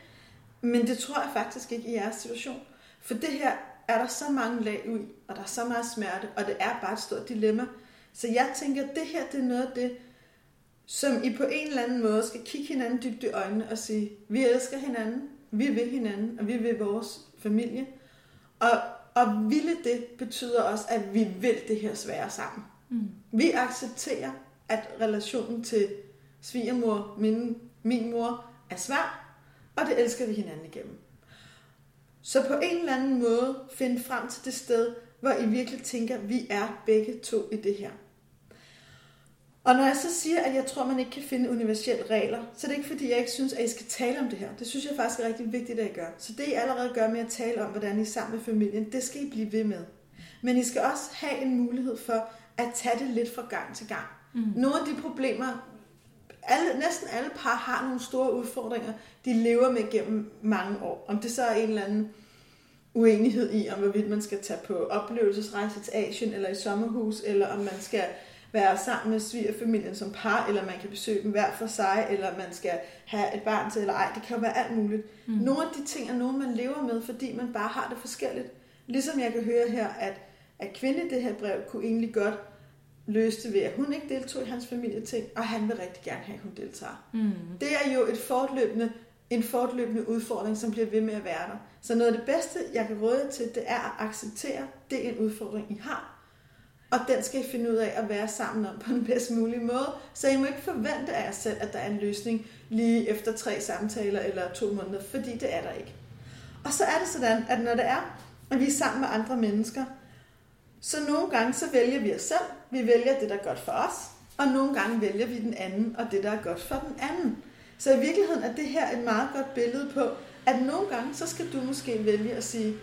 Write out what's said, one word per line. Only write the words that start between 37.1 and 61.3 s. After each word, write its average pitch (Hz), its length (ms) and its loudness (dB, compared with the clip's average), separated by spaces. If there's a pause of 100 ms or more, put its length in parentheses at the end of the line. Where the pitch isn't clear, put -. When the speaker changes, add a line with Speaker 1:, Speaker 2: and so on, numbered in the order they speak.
Speaker 1:
to - 340 -2
i 214 40 -2
det 202 180 0
her." 196 160 -8 (1700)
Og 254 100 10
når 269 100 8
jeg 277 120 6
så 339 180 -2
siger, 330 260 2
at 269 140 2
jeg 262 120 2
tror, 269 180 -2
man 254 140 2
ikke 247 120 -2
kan 277 120 -10
finde 247 280 0
universelle 226 600 0
regler, 220 280 2 (180)
så 302 100 -6
er - 20 -2
det 285 80 0
ikke, 285 120 -6
fordi 277 220 -4
jeg 240 80 4
ikke 240 120 0
synes, 262 220 0
at 240 120 0
I 226 40 2
skal - 180 -6
tale 254 340 0
om 240 80 2
det 196 100 -4
her. 196 100 -6 (100)
Det 240 80 -8
synes 277 200 -4
jeg 277 100 -4
faktisk 226 240 0
er 226 60 0
rigtig 226 260 -2
vigtigt, 240 260 -2
at 208 120 0
I - 40 -14
gør. 165 120 -6 (120)
Så - 140 -14
det, 277 140 -4
I 294 60 0
allerede 247 420 0
gør 220 140 4
med 226 120 0
at 226 80 -4
tale 233 360 -2
om, 208 60 -4
hvordan 208 280 -2
I 220 40 2
er 214 40 2
sammen 226 300 -4
med 226 80 -6
familien, 214 480 2
det 254 100 -2
skal 285 200 -6
I - 80 -4
blive 214 220 -2
ved 220 120 2
med. 180 200 -2 (580)
Men 247 140 4
I 247 80 4
skal - 160 0
også 277 320 0
have 277 300 -4
en 254 180 2
mulighed 240 360 0
for 226 320 -2 (280)
at 240 180 0
tage 233 240 0
det 269 160 -2
lidt 233 200 0
fra 240 160 -8
gang - 260 -8
til 220 120 -12
gang. 170 180 -6 (280)
Speaker 2:
Mm. 220 220 0
Speaker 1:
Nogle 277 240 4
af 294 60 -2
de - 160 -4
problemer, 254 680 -2 (720)
alle, 294 380 2
næsten 330 320 -2
alle 254 240 -2
par 240 200 0
har 247 300 -2
nogle 254 140 -2
store 254 340 0
udfordringer, 233 580 -4 (320)
de 254 80 2
lever 233 380 8
med 220 200 2
gennem 214 420 0 (100)
mange 202 400 2
år. 175 260 -6
Om 208 100 0
det 233 120 -4